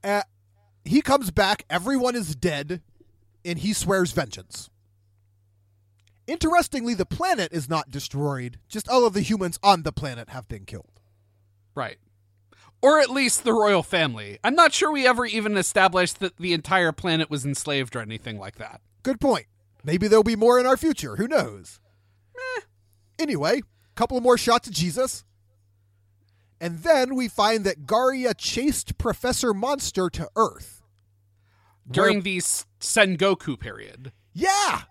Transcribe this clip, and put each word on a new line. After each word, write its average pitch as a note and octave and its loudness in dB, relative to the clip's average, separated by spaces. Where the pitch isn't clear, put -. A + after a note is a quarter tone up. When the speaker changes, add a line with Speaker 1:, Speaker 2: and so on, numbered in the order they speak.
Speaker 1:
Uh, D4 0
he B3 4
comes C4+ 0
back, G3+ 2
everyone B3 0
is E3 -4
dead, D3+ -4
and F3 -4
he G3+ -2
swears F#3 0
vengeance. - -8
Interestingly, D4+ 0
the F#3+ -2
planet D#4 -2
is D#3 -6
not D3+ -2
destroyed, C#3 -6
just - -10
all B3 4
of G#3+ 2
the G3+ 0
humans F3+ -2
on F#3+ 4
the D3+ -4
planet B2 -10
have B2 -14
been G2+ -14
killed. - -18
Speaker 2:
Right. B2 -10
Or D4+ 6
at C4+ 4
least B3+ 0
the A3+ 2
royal G#3 4
family. A2+ -4
I'm B3 2
not E4 6
sure D#4+ 0
we C4+ 2
ever B3 2
even G#3 -2
established F#3 2
that F#3 -6
the F3 -4
entire E3+ 0
planet D#3+ -2
was C#3+ -6
enslaved C#3 -4
or B2 -4
anything A2 -10
like G2 -14
that. - -16
Speaker 1:
Good C4 -2
point. A3 0
Maybe F3 0
there'll G#3+ 8
be A3+ 2
more A#3+ 6
in B3 2
our C4+ 4
future. D#3 -2
Who G#3 -2
knows? A2+ -4
Speaker 2:
Meh. B4+ -8
Speaker 1:
Anyway, B3 -2
couple B3 -2
more A#3+ 6
shots A#3 0
of A3 -12
Jesus. E3+ -4
And E3+ -8
then C4+ 4
we B3+ -2
find G#3+ 2
that D3+ -4
Garia B3+ 0
chased - -4
Professor A#3+ -2
Monster G#3+ -2
to - -8
Earth. - -2
Speaker 2:
During G3 4
Speaker 1:
Where G3+ -4
Speaker 2:
the F#3+ -2
S-, - -4
Sengoku F#3+ 0
period. G#2+ -16
Speaker 1:
Yeah! F#4+ 0